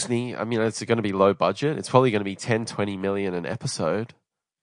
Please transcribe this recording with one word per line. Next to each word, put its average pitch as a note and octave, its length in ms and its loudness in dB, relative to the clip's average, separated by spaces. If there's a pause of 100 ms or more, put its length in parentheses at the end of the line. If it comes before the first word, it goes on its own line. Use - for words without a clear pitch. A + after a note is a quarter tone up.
Disney. B2 320 -2
I D2 100 -6
mean, A2+ 180 0
it's A2+ 220 -2
gonna A2+ 180 2
be G#2 100 0
low G2 220 6
budget. G2 440 0
It's F#2+ 120 -8
probably C3 200 6
gonna G#2 140 0
be G2 120 -6
ten, A#2 280 0
twenty G2+ 320 -4
million G2 380 -2
an F2 100 -4
episode. F#2+ 680 -4 (480)